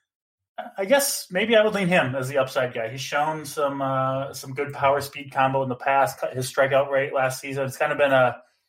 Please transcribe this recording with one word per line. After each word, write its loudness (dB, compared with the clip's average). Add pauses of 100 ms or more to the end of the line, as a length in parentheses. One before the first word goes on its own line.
(760)
I -4
guess 0
maybe 2
I 8
would 2
lean 0
him 2
as -2
the -2
upside 0
guy. -6
He's -10
shown -2
some, -4
uh, -2
some -12
good -4
power 2
speed -10
combo 2
in -4
the -4
past. 2
Cut -4
his -6
strikeout 2
rate 0
last 0
season. -6
It's -10
kinda 0
been 4
a, 4 (280)